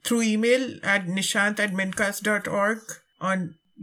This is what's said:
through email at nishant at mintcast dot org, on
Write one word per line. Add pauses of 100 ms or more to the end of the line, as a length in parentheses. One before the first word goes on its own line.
through
email
at
nishant
at
mintcast
dot
org, (380)
on (280)